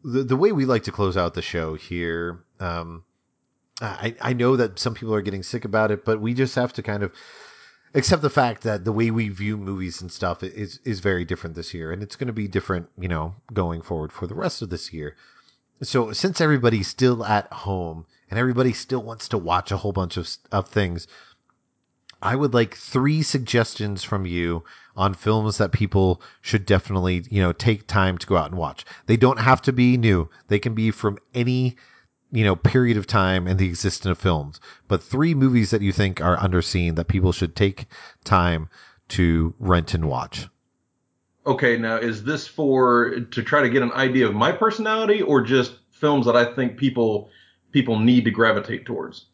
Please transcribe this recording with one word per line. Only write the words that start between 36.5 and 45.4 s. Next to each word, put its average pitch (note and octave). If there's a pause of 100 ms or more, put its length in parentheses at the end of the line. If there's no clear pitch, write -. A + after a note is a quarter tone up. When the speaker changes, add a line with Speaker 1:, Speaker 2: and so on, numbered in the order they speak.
Speaker 1:
that E2
people F#2
should F2
take G2 (360)
time F2 (380)
to E2
rent F2+
and D#2+
watch. C2+ (960)
Speaker 2:
Okay, B2+
now A2+
is A2
this D3
for, B2+ (120)
to A#2
try D3
to B2+
get B2+
an A#2+
idea B2+
of G2+
my A#2+
personality G#3+
or C#3